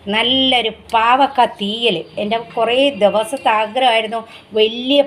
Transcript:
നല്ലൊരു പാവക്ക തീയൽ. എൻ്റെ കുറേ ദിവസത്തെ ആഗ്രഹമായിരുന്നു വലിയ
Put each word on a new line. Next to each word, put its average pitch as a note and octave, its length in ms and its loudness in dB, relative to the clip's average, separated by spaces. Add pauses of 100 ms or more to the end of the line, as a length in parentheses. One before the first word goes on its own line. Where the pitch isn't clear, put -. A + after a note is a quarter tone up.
(140)
നല്ലൊരു B3 560 0 (240)
പാവക്ക B3+ 500 2 (160)
തീയൽ. G#3+ 360 -2 (220)
എൻ്റെ G#3 200 -4 (180)
കുറേ A#3 200 0 (280)
ദിവസത്തെ G#3+ 460 0 (100)
ആഗ്രഹമായിരുന്നു A3+ 600 0 (380)
വലിയ A#3+ 480 2